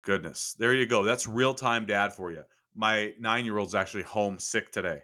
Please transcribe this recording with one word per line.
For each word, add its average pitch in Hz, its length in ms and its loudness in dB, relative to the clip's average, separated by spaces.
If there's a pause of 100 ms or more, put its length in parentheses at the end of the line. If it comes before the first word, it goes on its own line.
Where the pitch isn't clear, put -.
Goodness. 82 540 -2
There 117 160 4
you 127 140 2
go. 110 160 4
That's 120 240 0
real-time 120 580 0
dad 101 280 0
for 90 180 -8
you. 78 120 -12 (320)
My 107 440 2
nine-year-old's 110 560 0
actually 95 280 0
home 101 360 -2
sick - 320 -2
today 87 320 -4